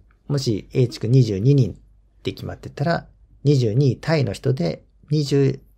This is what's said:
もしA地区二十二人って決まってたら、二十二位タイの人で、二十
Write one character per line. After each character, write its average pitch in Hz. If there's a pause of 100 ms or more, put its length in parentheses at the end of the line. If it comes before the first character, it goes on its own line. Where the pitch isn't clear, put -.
(260)
も 143
し 120
A 127
地 -
区 -
二 127
十 104
二 127
人 117
っ - (480)
て 95
決 -
ま 92
っ -
て -
た 135
ら、 170 (380)
二 143
十 120
二 135
位 -
タ 160
イ 139
の 104
人 127
で、 160 (260)
二 151
十 139 (180)